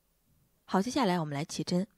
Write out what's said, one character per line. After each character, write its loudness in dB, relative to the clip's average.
好， 2
接 -2
下 2
来 2
我 -2
们 -6
来 -2
起 -6
针。 0